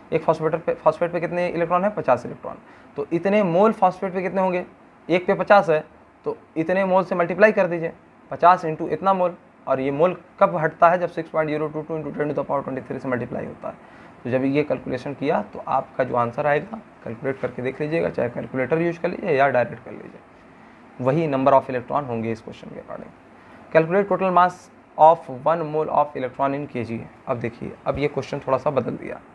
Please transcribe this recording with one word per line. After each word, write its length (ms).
एक 100
phosphate 320
पे, 180
phosphate 380
पे 80
कितने 280
electron 360
है, 60
पचास 360
electron। 300
तो 180
इतने 300
mole 280
phosphate 420
पे 80
कितने 200
होंगे, 240
एक 180
पे 60
पचास 360
है, 140
तो 120
इतने 280
मोल 180
से 120
multiply 360
कर 160
दीजिए, 260
पचास 340
into 220
इतना 260
mole, 220
और 120
ये 120
mole 260
कब 160
हटता 340
है, 100
जब 100
सिक्स 200
पॉइंट 200
ज़ीरो 180
टू 140
टू 160
into 180
ten 120
to 80
the 100
power 180
twenty 220
three 140
से 80
मल्टीप्लाई 380
होता 220
है। 60
तो 60
जब 140
ये 200
कैलकुलेशन 500
किया 280
तो 260
आपका 360
जो 120
आंसर 320
आएगा, 320
calculate 360
करके 220
देख 200
लीजिएगा, 280
चाहे 200
calculator 520
यूज़ 180
कर 100
लीजिए 220
या 180
direct 360
कर 60
लीजिए, 280
वही 260
number 260
of 100
electron 440
होंगे 240
इस 100
question 260
के 140
according। 280
Calculate 360
total 260
mass 160
of 480
one 280
mole 220
of 240
electron 440
in 100
K 140
G। 100
अब 100
देखिए, 340
अब 120
ये 100
question 320
थोड़ा 180
सा 120
बदल 220
दिया। 280